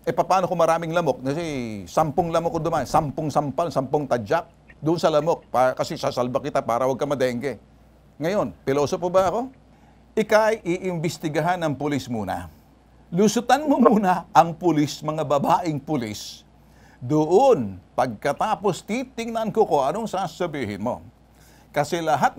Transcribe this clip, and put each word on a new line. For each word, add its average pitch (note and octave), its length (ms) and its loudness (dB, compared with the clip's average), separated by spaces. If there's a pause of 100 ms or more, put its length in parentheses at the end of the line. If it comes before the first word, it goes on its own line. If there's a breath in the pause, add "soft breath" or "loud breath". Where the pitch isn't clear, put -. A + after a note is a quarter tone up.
Eh, E3 80 -2
paano F3 320 2
kung E3+ 160 0
maraming D#3+ 300 2
lamok? C#3 320 0
Kasi C#3+ 200 -2 (440)
sampung E3 420 0
lamok E3 280 0
ko - 20 -2
dumaan, D#3+ 260 -2
sampung D3+ 480 -2
sampal, D3+ 400 -2
sampung D3 320 -2
tadyak B2+ 400 -2 (320)
doon D#3+ 240 0
sa F3+ 80 4
lamok. D3 400 0
Pa-, B2+ 240 2
kasi D3+ 240 -6
sasalba B2+ 400 -2
kita C3+ 240 -2
para A#2+ 240 -2
huwag C3 120 0
ka C#3+ 120 -4
madengue. B2+ 480 -2 (640)
Ngayon, F3 400 -2
pilosopo D3 480 0
ba F#3 160 4
ako? A3+ 240 -2 (640 soft breath)
Ika'y A3 480 2
iimbestigahan F3 1040 -2
ng D3 80 0
pulis C#3+ 320 -4
muna. F#2 400 -6 (640)
Lusutan A3+ 560 2
mo C#4 160 2
muna F#3+ 480 4
ang E3 240 6
pulis, D#3 480 0
mga D#3 240 -4
babaeng D3 560 0
pulis. A#2 640 -8 (580 soft breath)
Doon, D#3 760 4 (160)
pagkatapos, F3 920 -2
titingnan A3+ 640 -6
ko G#3+ 160 2
kung D3 160 2
anong G3 240 -2
sasabihin D#3 720 -6
mo. G#2 220 -6 (640 soft breath)
Kasi D3+ 300 -2
lahat D#3+ 400 2